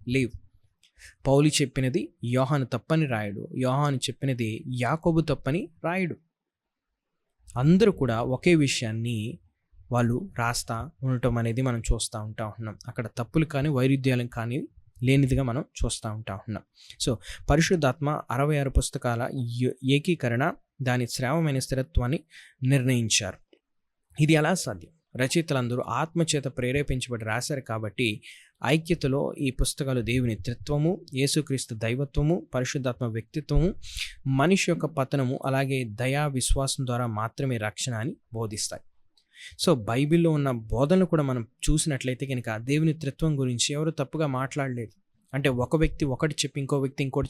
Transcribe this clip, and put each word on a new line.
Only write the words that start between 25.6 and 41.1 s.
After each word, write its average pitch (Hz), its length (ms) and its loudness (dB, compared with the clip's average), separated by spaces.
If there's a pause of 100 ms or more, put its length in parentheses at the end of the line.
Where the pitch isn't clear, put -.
ఆత్మచేత 151 640 -2
ప్రేరేపించబడి 127 800 -2
రాశారు 123 360 -4
కాబట్టి 110 600 -2 (440)
ఐక్యతలో 147 720 0
ఈ 131 120 0
పుస్తకాలు 131 500 -2
దేవుని 117 340 0
త్రిత్వము, 147 800 -2
యేసుక్రీస్తు 135 600 -2
దైవత్వము, 143 800 0
పరిశుద్ధాత్మ 127 520 -2
వ్యక్తిత్వము, 143 680 0 (540)
మనిషి 151 440 4
యొక్క 156 140 0
పతనము, 135 600 -2
అలాగే 135 380 0
దయా 127 440 -2
విశ్వాసం 135 580 0
ద్వారా 123 220 -2
మాత్రమే 113 500 -4
రక్షణ 107 360 -4
అని 113 220 -4 (180)
బోధిస్తాయి. 110 480 -6 (840)
So 180 80 4
బైబిల్లో 147 580 2
ఉన్న 139 200 2
బోధనలు 123 540 2
కూడా 156 180 0